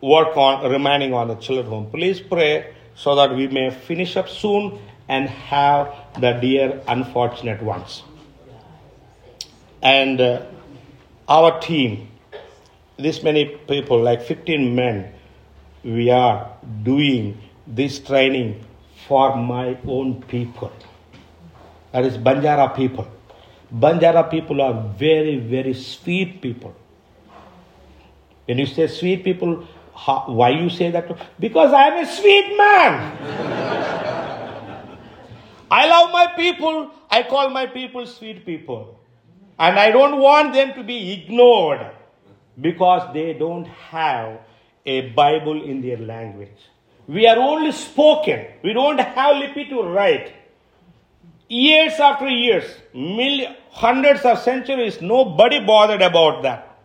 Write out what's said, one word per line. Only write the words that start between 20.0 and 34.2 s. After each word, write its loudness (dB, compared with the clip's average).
people. -10
That -2
is -4
Banjara 2
people. -4
Banjara 2
people -4
are 0
very, 0
very -4
sweet -8
people. -10
When -4
you 0
say -2
sweet -4
people, -4
how, -2
why 4
you 0
say -4
that? -6
Because 4
I 8
am 0
a -6
sweet 4
man. 4